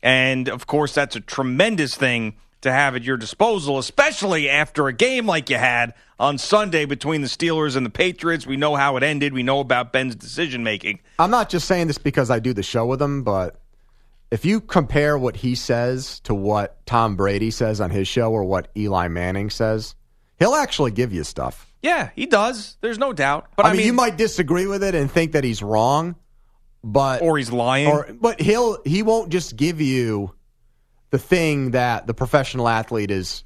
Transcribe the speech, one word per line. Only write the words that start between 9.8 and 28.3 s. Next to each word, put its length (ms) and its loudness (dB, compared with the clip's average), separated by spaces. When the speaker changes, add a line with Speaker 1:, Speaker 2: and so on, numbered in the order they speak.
Speaker 1:
Ben's 240 0
decision-making. 840 -4
Speaker 2:
I'm 120 4
not 180 0
just 180 -2
saying 200 0
this 100 -2
because 340 0
I 80 2
do 140 -2
the 100 -4
show 220 -2
with 160 -2
him, 220 -2
but 360 -4
if 140 -4
you 160 2
compare 560 2
what 180 -2
he 200 -2
says 680 -4
to 120 -2
what 520 -2
Tom 320 2
Brady 340 0
says 300 -2
on 80 0
his 180 -2
show 240 0
or 140 0
what 320 -2
Eli 320 0
Manning 400 -4
says, 460 -2
he'll 160 4
actually 360 0
give 200 -2
you 140 -4
stuff. 440 -8
Speaker 1:
Yeah, 340 0
he 100 -6
does. 540 0
There's 180 -4
no 140 -2
doubt. 360 0
But 80 4
Speaker 2:
I 40 4
Speaker 1:
I 40 2
Speaker 2:
mean, 60 2
Speaker 1:
mean, 80 2
Speaker 2:
you 60 2
might 220 2
disagree 520 0
with 180 -2
it 100 0
and 160 0
think 220 0
that 100 2
he's 180 -2
wrong, 540 0
but 380 2
Speaker 1:
Or 160 2
he's 140 -2
lying. 360 2
Speaker 2:
or, 260 2
but 260 0